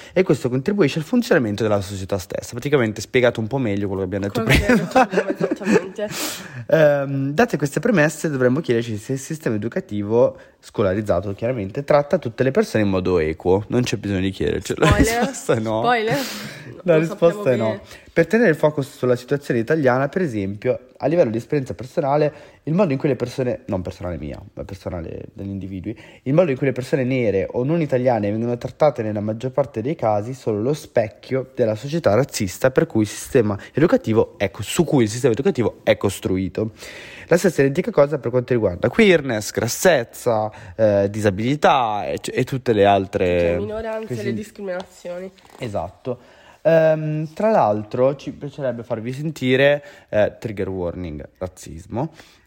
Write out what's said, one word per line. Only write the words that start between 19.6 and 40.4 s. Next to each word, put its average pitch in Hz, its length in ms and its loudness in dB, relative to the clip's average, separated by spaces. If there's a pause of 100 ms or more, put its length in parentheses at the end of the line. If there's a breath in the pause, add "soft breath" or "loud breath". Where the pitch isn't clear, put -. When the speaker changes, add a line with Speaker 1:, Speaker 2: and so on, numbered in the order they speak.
Speaker 1:
per 190 140 -2
esempio, 107 640 -4 (100)
a - 80 -4
livello 151 240 4
di 110 80 -2
esperienza 127 380 -4
personale, 147 580 0 (300 loud breath)
il 151 100 -4
modo 190 180 2
in 165 60 0
cui 147 120 0
le 127 60 0
persone, 120 500 -4
non 95 180 -4
personale 87 340 -8
mia, 73 240 -10 (120)
ma - 100 -12
personale 85 720 -10
degli 98 160 -10
individui, 98 460 -8 (280 loud breath)
il 131 100 -2
modo 170 160 4
in 131 80 -2
cui 147 80 -2
le 131 60 2
persone 131 320 -2
nere 117 480 0
o 123 120 -2
non 160 160 0
italiane 123 520 0
vengono 120 260 -2
trattate 139 460 0
nella 107 160 -4
maggior 110 320 -4
parte 131 300 -2
dei 135 140 -4
casi 110 380 -2
sono 113 260 -4
lo 127 140 0
specchio 127 800 -4
della 110 220 2
società 110 400 0
razzista 123 560 0
per - 160 2
cui 113 160 0
il 104 40 0
sistema 104 480 0 (160 loud breath)
educativo 151 680 2
è 101 100 0
co-, - 140 -10
su - 200 0
cui 143 200 4
il 107 60 2
sistema 120 240 2
educativo 123 500 0
è 110 120 4
costruito. 95 760 -2 (560 loud breath)
La 165 100 4
stessa 180 240 2
identica 143 300 0
cosa 147 260 4
per 123 140 -6
quanto 123 220 0
riguarda 107 360 0
queerness, 147 600 2
grassezza, 117 1000 0 (240 loud breath)